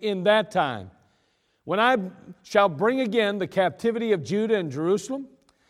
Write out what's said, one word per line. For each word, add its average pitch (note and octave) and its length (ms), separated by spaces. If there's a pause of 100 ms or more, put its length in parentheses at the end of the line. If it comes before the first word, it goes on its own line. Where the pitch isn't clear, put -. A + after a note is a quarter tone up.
in G3+ 220
that G#3 280
time, B2 400 (720)
when F3 160
I B3 180 (460)
shall G3+ 240
bring G3 320
again G#3 380
the F#3 100
captivity A3+ 640
of F#3 100
Judah G#3 360
and E3+ 120
Jerusalem, G3+ 580 (420)